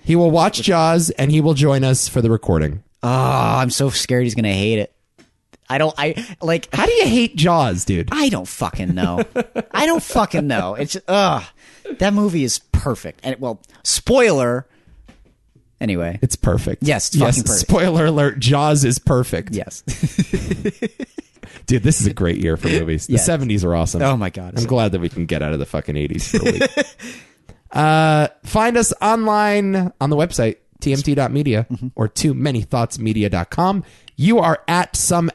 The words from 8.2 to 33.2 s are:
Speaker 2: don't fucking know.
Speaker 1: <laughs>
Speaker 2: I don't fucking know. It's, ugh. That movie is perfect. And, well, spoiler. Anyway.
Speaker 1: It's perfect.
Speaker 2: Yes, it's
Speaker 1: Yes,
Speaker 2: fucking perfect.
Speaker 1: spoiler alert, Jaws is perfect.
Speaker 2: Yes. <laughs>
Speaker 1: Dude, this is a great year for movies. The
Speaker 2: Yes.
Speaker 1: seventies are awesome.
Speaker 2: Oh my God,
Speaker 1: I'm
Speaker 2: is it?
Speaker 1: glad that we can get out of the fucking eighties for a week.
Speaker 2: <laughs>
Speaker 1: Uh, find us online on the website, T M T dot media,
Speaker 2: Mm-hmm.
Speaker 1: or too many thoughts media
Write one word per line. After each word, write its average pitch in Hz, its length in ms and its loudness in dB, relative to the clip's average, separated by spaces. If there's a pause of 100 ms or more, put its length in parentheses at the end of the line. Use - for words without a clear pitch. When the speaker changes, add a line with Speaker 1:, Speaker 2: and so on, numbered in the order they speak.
Speaker 2:
don't 92 180 -6
fucking - 460 -6
know. 90 300 -2 (240)
Speaker 1:
<laughs> - 240 -10
Speaker 2:
I 294 160 0
don't 330 160 0
fucking 175 420 -2
know. 104 300 -2
It's, 143 200 -6 (120)
ugh. 180 360 0 (540)
That 202 160 0
movie 196 300 0
is 117 160 -2 (120)
perfect. - 520 -4
And, 127 160 -6
well, 120 200 -8 (220)
spoiler. 139 840 2 (1120)
Anyway. 87 400 -4
Speaker 1:
It's - 140 0
perfect. - 480 -2
Speaker 2:
Yes, 139 240 0
it's - 80 -4
Speaker 1:
Yes, 131 220 4
Speaker 2:
fucking 117 100 0
perfect. 110 200 -2
Speaker 1:
spoiler 170 380 4
alert, 147 320 2
Jaws 143 480 2
is 131 140 2
perfect. 123 560 0
Speaker 2:
Yes. - 260 -10
<laughs> - 1040 -4 (800)
Speaker 1:
Dude, 120 160 0
this 156 180 2
is 104 60 2
a 95 60 0
great 85 240 0
year 82 200 0
for - 120 -4
movies. 82 380 -2
The 127 60 0
Speaker 2:
Yes. 117 120 2
Speaker 1:
seventies 127 380 0
are 85 120 0
awesome. 85 260 -2
Speaker 2:
Oh 135 160 2
my 98 120 -4
God, 90 240 -12
Speaker 1:
I'm - 40 -6
Speaker 2:
is 113 80 -2
it? - 20 -10
Speaker 1:
glad 113 240 2
that 90 100 -2
we 82 80 -2
can 85 160 -6
get 78 160 -4
out 76 120 -2
of 73 60 -4
the 71 60 -4
fucking 73 300 -6
eighties 73 340 -4
for - 180 0
a 233 40 2
week. - 200 -2
Speaker 2:
<laughs> - 0 - (1000)
Speaker 1:
Uh, 156 580 4 (160)
find 233 320 2
us 226 240 2
online 208 960 2
on 135 100 0
the 151 60 2
website, 139 420 0 (220)
T 139 140 0
M 135 60 0
T 143 140 0
dot 135 200 0
media, 131 360 0
Speaker 2:
Mm-hmm. 127 260 -6
Speaker 1:
or 110 120 0
too 147 260 -2
many 127 280 -2
thoughts 117 380 -4
media 107 300 0